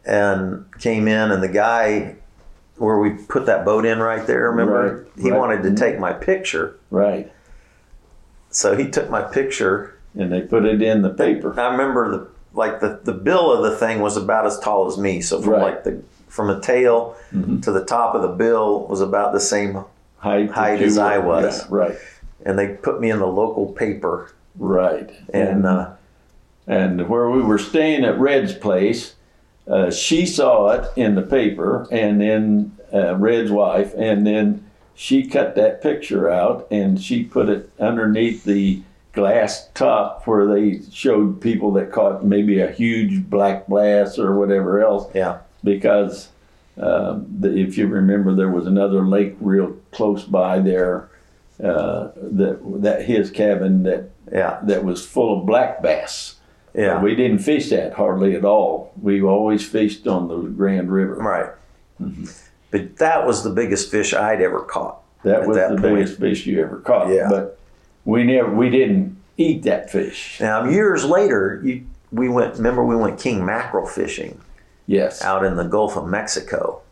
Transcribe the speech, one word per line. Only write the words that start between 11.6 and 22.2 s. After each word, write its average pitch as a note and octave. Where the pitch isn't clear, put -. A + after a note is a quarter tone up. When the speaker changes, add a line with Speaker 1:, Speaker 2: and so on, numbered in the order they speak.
Speaker 1:
remember B2+
the, -
like, -
the, -
the A#2
bill D3+
of A2+
the G#2+
thing A2
was G#2
about G#2+
as G2
tall G2+
as E2+
me. G2
So -
from G#2
Speaker 2:
Right. G#2
Speaker 1:
like, -
the -
from G#2
a G2
tail B2
Speaker 2:
Mm-hmm. G2
Speaker 1:
to G#2+
the F#2+
top A#2+
of G2
the F#2
bill G#2
was G2
about G2
the G2+
same G2
Speaker 2:
Height G#2
that G#2
Speaker 1:
height G#2
Speaker 2:
you G2+
Speaker 1:
as G#2+
I G#2
Speaker 2:
were. F2+
Speaker 1:
was. -
Speaker 2:
Yeah, -
right. F#2